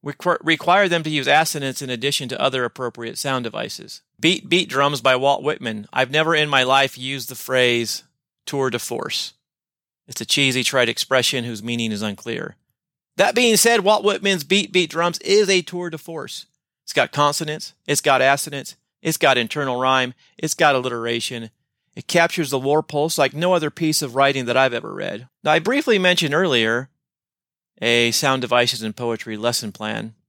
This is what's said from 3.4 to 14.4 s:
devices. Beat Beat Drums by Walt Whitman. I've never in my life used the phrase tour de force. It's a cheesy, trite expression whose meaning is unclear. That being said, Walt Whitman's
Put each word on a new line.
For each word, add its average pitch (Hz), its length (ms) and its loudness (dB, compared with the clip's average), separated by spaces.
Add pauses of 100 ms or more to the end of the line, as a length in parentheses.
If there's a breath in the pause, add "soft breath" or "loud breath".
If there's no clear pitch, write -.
devices. 113 580 -10 (180)
Beat 170 280 0
Beat 175 220 0
Drums 139 320 2
by 131 140 4
Walt 135 280 2
Whitman. 110 480 -6
I've 131 200 0
never 156 220 2
in 151 160 0
my 135 140 4
life 135 340 2
used 131 320 -10
the 127 60 -12
phrase 120 680 0 (420)
tour 135 240 -2
de 120 100 -4
force. - 540 -8 (760)
It's - 140 -12
a 113 40 -8
cheesy, 131 380 0
trite 123 240 2
expression 127 560 0
whose 117 180 -8
meaning 117 300 -4
is 104 100 -4
unclear. 110 540 -8 (600)
That 202 180 2
being 233 220 4
said, 233 240 4
Walt 202 220 2
Whitman's 196 400 0